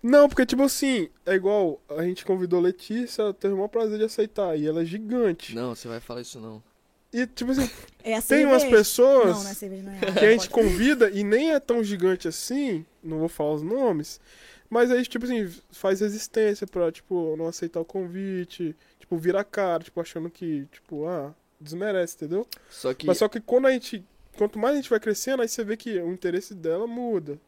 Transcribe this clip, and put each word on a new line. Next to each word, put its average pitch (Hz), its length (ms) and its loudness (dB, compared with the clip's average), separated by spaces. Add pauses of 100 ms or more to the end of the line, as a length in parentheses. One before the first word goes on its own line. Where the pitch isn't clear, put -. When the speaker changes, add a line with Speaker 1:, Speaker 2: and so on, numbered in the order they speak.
Speaker 1:
Não, 285 260 8
porque, 269 180 2
tipo 254 180 2
assim, 262 460 0 (180)
é 190 80 2
igual, 190 440 0 (100)
a 151 140 -6
gente 180 220 -6
convidou 185 320 0
a 175 60 2
Letícia, 214 720 -2
teve 196 180 -2
o 190 40 -2
maior 202 100 -2
prazer 214 320 -2
de 220 60 2
aceitar, 208 520 -2
e 151 80 -2
ela 156 160 0
é 170 40 0
gigante. 214 680 -2
Speaker 2:
Não, 120 220 -6
você - 120 -16
vai 117 120 -10
falar 120 220 -12
isso 120 180 -16
não. 110 240 -16 (500)
Speaker 1:
E, 240 140 -2
tipo 254 240 -6
assim, 262 180 0 (340)
Speaker 3:
É 226 120 -2
a 220 60 -2
Speaker 1:
tem 294 240 4
umas 269 180 8
Speaker 3:
cerveja. 247 160 8
Speaker 1:
pessoas 240 560 6
Speaker 3:
Não, 202 80 -6
não 196 80 -8
é - 20 -8
cerveja, 190 300 -12
não 196 80 -14
é - 80 -14
Speaker 1:
que 208 80 -2
Speaker 3:
água, 190 160 2
Speaker 1:
a 214 80 8
gente - 180 2
Speaker 3:
pode. 233 140 2
Speaker 1:
convida 220 480 4
e 202 120 -2
nem 247 300 2
é 285 60 2
tão 240 240 0
gigante 185 440 -2
assim, 233 560 -4 (200)
não 160 160 -6
vou 165 100 0
falar 151 240 -2
os 151 80 -4
nomes, 190 580 -2 (500)
mas 240 200 2
aí, 247 160 2
tipo 240 200 -8
assim, 226 220 -2 (240)
faz 190 280 -2
resistência 214 680 -2
pra, 175 260 -2
tipo, 165 460 -4
não 165 100 -4
aceitar 165 340 -8
o 165 40 -6
convite, 180 920 -8 (240)
tipo, - 180 -6
vira 180 240 2
a - 20 -4
cara, 175 400 -2
tipo, - 180 -10
achando 165 300 -10
que, 151 400 -6
tipo, 151 340 -10
ah, 156 260 -6 (280)
desmerece, 175 560 -4
entendeu? 175 320 -6 (220)
Speaker 2:
Só - 240 -6
que 151 120 -8
Speaker 1:
Mas 170 120 4
só - 100 2
que 220 140 -4
quando 262 260 2
a 262 40 6
gente, 233 320 -4 (340)
quanto 208 200 -2
mais 240 160 0
a 294 40 0
gente 262 120 -6
vai 220 100 2
crescendo, 247 420 -2
aí 226 80 0
você - 160 -6
vê 214 120 -2
que 220 220 -6
o 170 140 -4
interesse 185 420 -6
dela 170 320 -4
muda. 220 500 -6 (100)